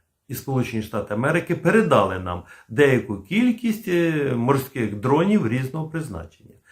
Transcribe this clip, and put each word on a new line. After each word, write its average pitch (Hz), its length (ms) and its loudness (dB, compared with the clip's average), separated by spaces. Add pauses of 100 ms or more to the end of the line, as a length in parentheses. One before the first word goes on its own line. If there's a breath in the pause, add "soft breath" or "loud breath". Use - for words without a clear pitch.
(280)
і 120 60 -10
Сполучені 117 480 -4
Штати 104 320 -6
Америки 160 420 -2
передали 143 640 2
нам 90 240 -6 (260 loud breath)
деяку 117 540 2
кількість, 226 680 0
е, 160 480 0
морських 120 580 -2
дронів 151 540 2
різного 131 400 -4
призначення. 110 680 -12 (180 loud breath)